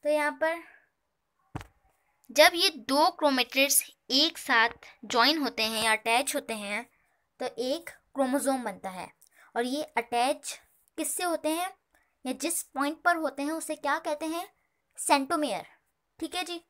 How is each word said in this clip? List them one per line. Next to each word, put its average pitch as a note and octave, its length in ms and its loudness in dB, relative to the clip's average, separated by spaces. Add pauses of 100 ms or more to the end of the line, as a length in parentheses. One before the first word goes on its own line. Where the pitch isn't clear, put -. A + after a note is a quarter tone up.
तो D4 40 2
यहाँ D4 320 2
पर E4 220 0 (1700)
जब D4+ 240 8
ये F4 160 0 (180)
दो D4+ 220 6
क्रोमेटिड्स C#4 720 2 (280)
एक D4+ 260 2
साथ A#3 520 0 (140)
ज्वाइन B3+ 380 2
होते A#3 220 -2
हैं A3 200 -2
या A3 80 4
अटैच A#3 420 0
होते C4+ 220 -4
हैं G#3 280 -6 (560)
तो - 200 -6
एक C#4 300 -4
क्रोमोसोम C4+ 760 -2
बनता F#3+ 260 -8
है, F#3 200 -12 (440)
और A#3+ 100 -2
ये C4+ 200 -2
अटैच B3 760 -2 (400)
किससे E4+ 260 -4
होते D#4 260 -2
हैं F4 220 -4 (520)
या B3+ 100 -4
जिस D4+ 300 -4
पॉइंट C#4+ 380 -4
पर F4 140 4
होते C#4 260 -4
हैं D4 100 -2
उसे D#4+ 240 -6
क्या D4 220 -2
कहते D#4+ 280 -4
हैं? E4+ 200 -6 (520)
सेंट्रोमियर। C#4 680 2 (520)
ठीक D#4+ 160 -8
है F4+ 100 -2
जी E4+ 140 -8 (120)